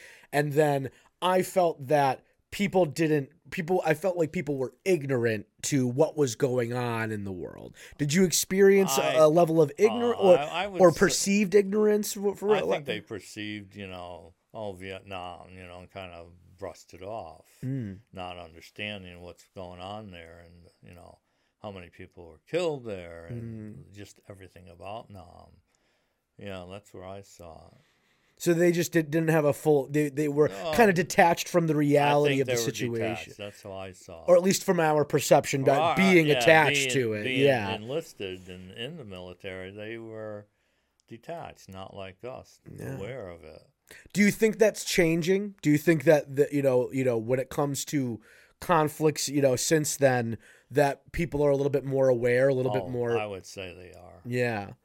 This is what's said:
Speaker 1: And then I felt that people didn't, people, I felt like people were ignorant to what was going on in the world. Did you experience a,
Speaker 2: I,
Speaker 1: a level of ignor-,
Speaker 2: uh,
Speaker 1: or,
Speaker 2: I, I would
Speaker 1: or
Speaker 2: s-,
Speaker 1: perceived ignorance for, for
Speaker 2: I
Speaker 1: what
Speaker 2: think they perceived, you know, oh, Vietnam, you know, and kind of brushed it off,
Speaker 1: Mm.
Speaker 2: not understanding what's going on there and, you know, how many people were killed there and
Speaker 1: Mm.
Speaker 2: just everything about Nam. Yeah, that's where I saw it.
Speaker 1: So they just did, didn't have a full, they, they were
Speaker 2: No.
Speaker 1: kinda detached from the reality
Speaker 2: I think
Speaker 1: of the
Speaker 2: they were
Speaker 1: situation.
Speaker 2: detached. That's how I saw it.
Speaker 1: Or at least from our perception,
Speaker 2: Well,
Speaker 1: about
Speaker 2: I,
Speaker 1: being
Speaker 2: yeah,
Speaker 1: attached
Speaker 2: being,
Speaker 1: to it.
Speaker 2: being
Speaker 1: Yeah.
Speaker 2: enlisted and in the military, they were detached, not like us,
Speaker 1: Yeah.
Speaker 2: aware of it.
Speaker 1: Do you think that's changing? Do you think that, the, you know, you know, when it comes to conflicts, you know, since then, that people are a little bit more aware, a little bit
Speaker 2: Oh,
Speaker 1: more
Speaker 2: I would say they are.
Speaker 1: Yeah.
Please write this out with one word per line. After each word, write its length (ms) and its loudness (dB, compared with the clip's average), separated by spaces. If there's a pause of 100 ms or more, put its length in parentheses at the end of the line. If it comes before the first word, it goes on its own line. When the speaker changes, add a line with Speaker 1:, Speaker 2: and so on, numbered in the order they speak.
(340)
Speaker 1:
And 200 0
then 360 2 (320)
I 200 2
felt 460 0
that 380 2 (260)
people 340 2
didn't, 440 0 (220)
people, 340 -2
I 80 4
felt 240 -4
like 140 0
people 260 -4
were 160 -6 (100)
ignorant 640 0 (180)
to 240 0
what 300 0
was 180 0
going 380 0
on 380 -4
in 120 -8
the 80 -8
world. 440 -12 (240)
Did 120 -2
you 120 6
experience 760 4
a, 60 2
Speaker 2:
I, 100 0
Speaker 1:
a 160 8
level 320 6
of 160 4
ignor-, 380 2
Speaker 2:
uh, 20 -12
Speaker 1:
or, 220 8
Speaker 2:
I, 240 -4
I 40 -6
would 140 -2
Speaker 1:
or 80 10
Speaker 2:
s-, 80 2
Speaker 1:
perceived 560 2
ignorance 600 2
for, 220 -4
for 200 0
Speaker 2:
I 80 0
Speaker 1:
what 140 -2
Speaker 2:
think 80 -10
they 160 -6
perceived, 720 -12
you 120 -12
know, 460 -14 (200)
oh, 200 -10
Vietnam, 840 -14
you 120 -18
know, 120 -18
and 120 -20
kind 200 -14
of 160 -18 (300)
brushed 380 -16
it 80 -18
off, 420 -14 (180)
Speaker 1:
Mm. 360 -8 (140)
Speaker 2:
not 260 -12
understanding 840 -14
what's 240 -20 (100)
going 240 -14
on 300 -14
there 360 -20
and, 440 -20
you 60 -20
know, 240 -20 (420)
how 100 -12
many 180 -16
people 360 -20
were 240 -20
killed 340 -4
there 460 -12
and 460 -14
Speaker 1:
Mm. 200 -20
Speaker 2:
just 320 -20
everything 420 -20
about 420 -16
Nam. 400 -20 (880)
Yeah, 300 -12
that's 260 -18
where 100 -16
I 160 -14
saw 460 -20
it. 140 -20 (580)
Speaker 1:
So 140 0
they 180 2
just 220 -2
did, 180 0
didn't 200 0
have 140 2
a 80 2
full, 340 0
they, 220 -2
they 200 -4
were 180 2
Speaker 2:
No. 260 -6
Speaker 1:
kinda 200 6
detached 560 2
from 180 2
the 80 0
reality 600 4
Speaker 2:
I 20 0
think 40 2
Speaker 1:
of 60 -2
the 60 0
Speaker 2:
they 40 0
were 140 -2
Speaker 1:
situation. 440 -4 (160)
Speaker 2:
detached. 60 -20
That's 240 -14
how 120 -14
I 180 -12
saw 320 -20
it. 60 0
Speaker 1:
Or 80 8
at 40 4
least 220 0
from 160 0
our 260 2
perception, 580 2
Speaker 2:
Well, 120 4
Speaker 1:
about 240 0
Speaker 2:
I, 140 4
Speaker 1:
being 140 6
Speaker 2:
yeah, 120 4
Speaker 1:
attached 540 4
Speaker 2:
being, 120 0
Speaker 1:
to 80 -2
it. 120 -6
Speaker 2:
being 200 0
Speaker 1:
Yeah. 300 2
Speaker 2:
enlisted 720 -10
and 220 -16
in 260 -14
the 80 -16
military, 640 -14
they 260 -12
were 500 -14 (600)
detached, 600 -16
not 260 -16
like 280 -16
us, 380 -16 (140)
Speaker 1:
Yeah. 200 -12
Speaker 2:
aware 340 -12
of 140 -18
it. 180 -20 (520)
Speaker 1:
Do 80 0
you 100 4
think 260 0
that's 280 2
changing? 760 0
Do 80 0
you 80 4
think 280 0
that, 300 4
the, 160 2
you 100 0
know, 320 2
you 100 0
know, 140 2
when 220 -2
it 100 -6
comes 360 -4
to 360 -4 (400)
conflicts, 640 2
you 140 -2
know, 160 4
since 400 0
then, 400 2 (340)
that 400 0
people 320 -2
are 60 4
a 80 2
little 140 -2
bit 120 -2
more 240 0
aware, 400 2
a 60 4
little 180 -2
bit 140 -2
Speaker 2:
Oh, 40 -10
Speaker 1:
more 280 -2
Speaker 2:
I 80 -4
would 200 -10
say 280 -14
they 260 -20
are. 240 -20
Speaker 1:
Yeah. 480 -4 (140)